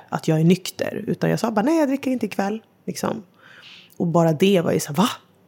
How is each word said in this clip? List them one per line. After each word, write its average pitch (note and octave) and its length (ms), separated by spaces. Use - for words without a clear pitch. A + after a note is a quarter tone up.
att - 180
jag D#3+ 120
är D#3+ 40
nykter, - 640
utan F3 220
jag E3 100
sa A3+ 120
bara: G#3 140
"Nej, E4 140
jag D4 80
dricker C4+ 240
inte G#3+ 140
ikväll", G3+ 360
liksom. - 380
Och F#3 100
bara E3 260
det F#3 280
var E3+ 100
ju - 80
så - 80
här: C#3+ 80
"Va? G#3 140